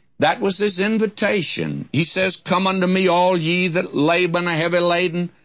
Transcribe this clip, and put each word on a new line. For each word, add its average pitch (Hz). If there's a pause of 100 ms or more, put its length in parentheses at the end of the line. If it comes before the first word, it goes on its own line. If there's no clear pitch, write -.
(180)
that 160
was 196
his 196
invitation. 202
He 151
says, 185
"Come 185
unto 190
me, 185
all 180
ye 175
that 165
labor 170
and 175
are 165
heavy 165
laden. 175 (160)